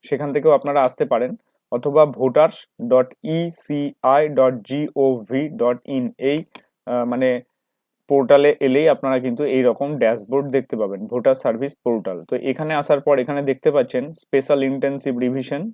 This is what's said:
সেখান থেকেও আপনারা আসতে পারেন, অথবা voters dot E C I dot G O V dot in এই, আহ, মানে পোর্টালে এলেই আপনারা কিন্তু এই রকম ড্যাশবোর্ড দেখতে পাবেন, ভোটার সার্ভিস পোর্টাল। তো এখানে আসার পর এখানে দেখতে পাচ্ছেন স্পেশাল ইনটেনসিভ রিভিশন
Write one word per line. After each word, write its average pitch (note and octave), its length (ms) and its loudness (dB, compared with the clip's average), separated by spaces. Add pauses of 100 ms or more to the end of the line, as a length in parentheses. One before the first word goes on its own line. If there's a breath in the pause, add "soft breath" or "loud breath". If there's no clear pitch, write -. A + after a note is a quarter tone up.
সেখান C#3+ 260 -4
থেকেও D3+ 240 4
আপনারা C#3+ 300 0
আসতে C#3+ 240 -2
পারেন, A#2+ 200 -2 (400)
অথবা C#3+ 300 2 (160)
voters C#3 400 2 (340)
dot B2+ 160 4 (280)
E - 20 0 (240)
C - 20 -16 (540)
I D#3 40 4 (160)
dot C3 160 4 (140)
G - 20 -16 (340)
O - 20 4 (220)
V - 20 -18 (300)
dot B2 180 0 (180)
in B2 80 -2 (260)
এই, D3+ 80 -2 (540 loud breath)
আহ, B2 200 -2
মানে B2+ 160 0 (840)
পোর্টালে C#3+ 400 6 (160)
এলেই C#3+ 280 2
আপনারা C3+ 300 -2
কিন্তু B2 180 -4 (140)
এই C3 120 2
রকম C#3 200 0 (140)
ড্যাশবোর্ড A#2 440 0 (100)
দেখতে C3 240 -2
পাবেন, G2 200 -4 (120)
ভোটার C3 300 2
সার্ভিস B2+ 300 -2 (120)
পোর্টাল। F#2+ 340 -2 (120)
তো B2+ 40 -2 (160)
এখানে D#3 300 -4
আসার C#3+ 260 0
পর D3 160 4
এখানে C#3+ 180 -4 (100)
দেখতে C3 260 0
পাচ্ছেন B2+ 280 0 (180)
স্পেশাল C#3 380 0 (100)
ইনটেনসিভ C#3 420 -4 (120)
রিভিশন C3 380 -4 (120)